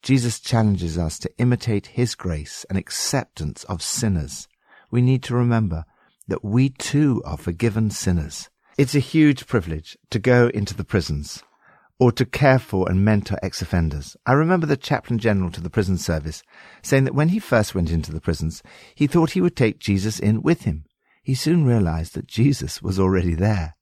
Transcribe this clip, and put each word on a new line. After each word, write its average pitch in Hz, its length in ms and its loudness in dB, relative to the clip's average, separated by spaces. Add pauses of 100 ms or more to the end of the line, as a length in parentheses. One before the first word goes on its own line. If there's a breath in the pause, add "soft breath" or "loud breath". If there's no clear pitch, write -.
Jesus 120 380 0
challenges 98 580 0
us 82 220 -4
to - 200 -10
imitate 120 500 0
his 120 260 -2
grace 76 560 -8
and 95 80 -2
acceptance - 840 -6
of 95 180 -8
sinners. 87 640 -4 (440 soft breath)
We 123 120 2
need 127 220 2
to 120 100 -4
remember 113 500 0 (440 soft breath)
that - 160 -6
we 123 260 2
too 143 540 0
are - 120 -6
forgiven 107 540 -2
sinners. 87 580 -4 (300 soft breath)
It's 139 160 2
a 143 60 4
huge 147 480 2
privilege 82 500 -4 (120)
to 110 100 -2
go 123 340 4
into 107 180 -4
the - 120 -8
prisons 73 580 -2 (560 soft breath)
or 123 140 6
to - 120 0
care 131 360 4
for 92 280 -2
and 95 160 2
mentor 104 380 2
ex-offenders. 82 840 -2
I 123 100 2
remember 165 320 2
the 147 100 2
chaplain - 420 -4
general 101 320 0
to - 100 -12
the 85 80 -8
prison 92 300 0
service 80 460 -4 (360 loud breath)
saying 135 240 2
that 131 100 -2
when 151 160 2
he 208 100 0
first - 340 0
went 85 160 0
into 80 220 -2
the 78 80 -8
prisons, 80 420 -4 (320 loud breath)
he 143 140 0
thought 165 240 2
he 185 80 0
would 175 160 0
take 117 240 0
Jesus 101 400 0
in 107 220 2
with 165 200 0
him. 76 220 -4 (400)
He 135 100 -2
soon 156 300 2
realized 87 500 0
that 78 140 -10
Jesus - 520 0
was 95 200 -2
already 92 340 2
there. 87 480 0